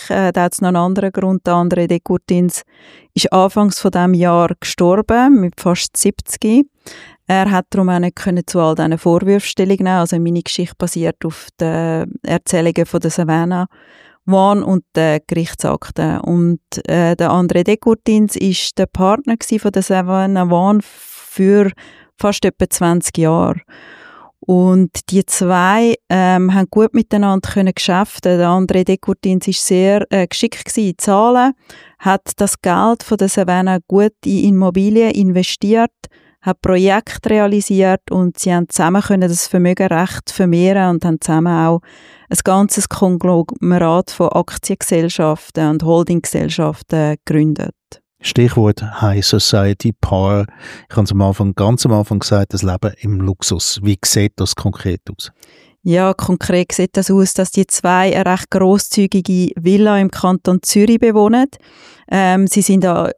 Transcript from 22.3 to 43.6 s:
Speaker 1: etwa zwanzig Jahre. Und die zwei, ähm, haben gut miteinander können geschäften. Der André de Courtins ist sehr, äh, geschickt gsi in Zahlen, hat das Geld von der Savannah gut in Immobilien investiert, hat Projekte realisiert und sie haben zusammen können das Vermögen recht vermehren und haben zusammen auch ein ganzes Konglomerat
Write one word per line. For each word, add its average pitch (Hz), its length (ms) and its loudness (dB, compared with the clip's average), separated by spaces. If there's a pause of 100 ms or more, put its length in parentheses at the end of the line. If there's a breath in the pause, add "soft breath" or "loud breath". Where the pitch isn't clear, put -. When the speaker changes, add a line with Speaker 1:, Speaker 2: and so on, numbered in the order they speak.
Speaker 1:
etwa 185 240 -2
zwanzig 175 480 -2
Jahre. 170 440 0 (800 loud breath)
Und 185 680 2
die 190 160 2
zwei, 190 680 2 (120)
ähm, 185 480 2
haben 190 160 0
gut 220 240 2
miteinander 202 560 0
können 190 240 0
geschäften. 180 640 -2
Der 175 80 2
André 185 360 2
de 190 140 0
Courtins 185 500 -4
ist 190 160 -4
sehr, 196 480 2
äh, 190 140 0
geschickt - 400 -6
gsi 208 240 -2
in 170 80 -6
Zahlen, 240 560 2 (460 loud breath)
hat 190 380 -2
das - 220 -2
Geld 196 440 0
von 214 140 -2
der 196 100 0
Savannah 185 500 0 (100)
gut 202 260 2 (120)
in 190 200 0
Immobilien 196 680 2
investiert, 202 800 0 (500 soft breath)
hat 185 200 -4
Projekte 190 680 0
realisiert 202 800 0
und 180 300 -2
sie 180 120 -2
haben 175 180 0
zusammen 180 340 0
können 185 260 0
das 170 160 -4
Vermögen 185 420 0
recht 175 440 -4
vermehren 185 640 2
und 165 100 -4
haben 160 160 -2
zusammen 165 460 0
auch 170 140 0 (480 loud breath)
ein - 140 -4
ganzes 196 460 0
Konglomerat 175 1200 0